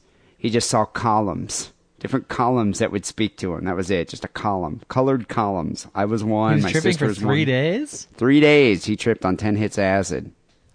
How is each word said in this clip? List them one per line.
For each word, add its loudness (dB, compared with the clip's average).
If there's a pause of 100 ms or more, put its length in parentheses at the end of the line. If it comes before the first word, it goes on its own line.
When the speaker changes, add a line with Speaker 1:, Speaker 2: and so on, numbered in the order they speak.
(400)
Speaker 1:
he -4
just 0
saw 2
columns, -2 (280)
different -4
columns 0
that 0
would -4
speak -4
to -4
him. -6
That -2
was -4
it, 0
just -12
a -8
column, -4
colored 0
columns. -4
I -2
was -2
one, 2
Speaker 2:
He 4
was 2
Speaker 1:
my -2
Speaker 2:
tripping 2
Speaker 1:
sister -2
Speaker 2:
for 0
Speaker 1:
was -4
Speaker 2:
three 0
Speaker 1:
one. 0
Speaker 2:
days? -2
Speaker 1:
Three 4
days 6
he 0
tripped -2
on 0
ten 0
hits -2
of 2
acid. 0 (440)